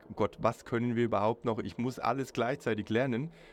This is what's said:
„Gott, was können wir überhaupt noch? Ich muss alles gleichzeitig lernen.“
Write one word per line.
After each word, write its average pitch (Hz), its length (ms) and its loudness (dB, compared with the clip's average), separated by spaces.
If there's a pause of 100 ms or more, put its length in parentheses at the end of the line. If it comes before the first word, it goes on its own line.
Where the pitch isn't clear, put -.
(160)
„Gott, 104 240 0
was - 260 0
können 120 320 0
wir 120 80 4
überhaupt 107 400 2
noch? 117 140 0
Ich - 180 -8
muss 120 220 -4
alles 127 340 -2
gleichzeitig 113 560 -2
lernen.“ 127 420 0 (220)